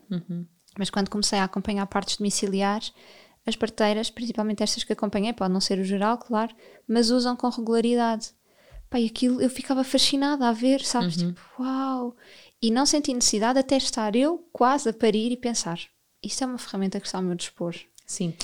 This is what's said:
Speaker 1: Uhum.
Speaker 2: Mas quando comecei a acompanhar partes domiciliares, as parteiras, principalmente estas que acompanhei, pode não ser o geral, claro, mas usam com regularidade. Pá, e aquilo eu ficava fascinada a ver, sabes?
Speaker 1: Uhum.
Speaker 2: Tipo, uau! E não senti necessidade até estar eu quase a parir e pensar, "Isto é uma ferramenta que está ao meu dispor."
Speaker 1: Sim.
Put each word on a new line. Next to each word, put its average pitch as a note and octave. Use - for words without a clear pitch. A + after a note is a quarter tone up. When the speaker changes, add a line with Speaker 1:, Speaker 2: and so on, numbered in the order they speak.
Speaker 1:
Uhum. F3
Speaker 2:
Mas F#3+
quando G3
comecei G#3
a F#3+
acompanhar G3
partes -
domiciliares, G3+
as A3
parteiras, G#3+
principalmente G#3+
estas -
que G#3+
acompanhei, G#3+
pode F#3
não F#3+
ser F#3+
o F#3+
geral, G3+
claro, A3+
mas A3
usam B3
com B3
regularidade. A#3
Pá, B3+
e A3+
aquilo B3
eu B3+
ficava C4
fascinada C#4
a A#3
ver, C4
sabes? F3+
Speaker 1:
Uhum. F3
Speaker 2:
Tipo, F3
uau! C4
E A3+
não B3+
senti D4
necessidade A#3
até C4+
estar A3
eu D4+
quase B3+
a G#3+
parir A3
e B3
pensar, A3+
"Isto G#3+
é C4
uma B3+
ferramenta G3
que -
está F#3+
ao F#3
meu F3+
dispor." F3
Speaker 1:
Sim. E3+